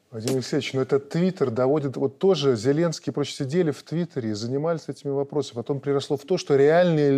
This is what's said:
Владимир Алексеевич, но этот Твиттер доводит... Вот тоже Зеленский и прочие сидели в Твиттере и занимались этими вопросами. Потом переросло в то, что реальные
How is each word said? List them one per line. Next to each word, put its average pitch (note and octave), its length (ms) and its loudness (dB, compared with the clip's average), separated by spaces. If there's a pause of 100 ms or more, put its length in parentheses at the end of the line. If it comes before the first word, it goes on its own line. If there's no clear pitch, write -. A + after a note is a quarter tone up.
(100)
Владимир B2 260 -2
Алексеевич, C3 360 -4
но C3+ 100 0
этот C#3 280 -2
Твиттер E3+ 400 0
доводит... C3 480 0
Вот C#3 200 -4
тоже C#3+ 380 2
Зеленский D3 540 0
и - 20 -2
прочие C#3+ 240 -4
сидели D3 360 0
в - 100 -8
Твиттере D3+ 480 -4
и G#2+ 40 -2
занимались C#3 520 -4
этими C#3+ 240 -8
вопросами. C#3 460 -4
Потом C3+ 240 -4
переросло C#3 360 -2
в - 80 -6
то, F3+ 140 0
что D3 180 0
реальные D3+ 600 6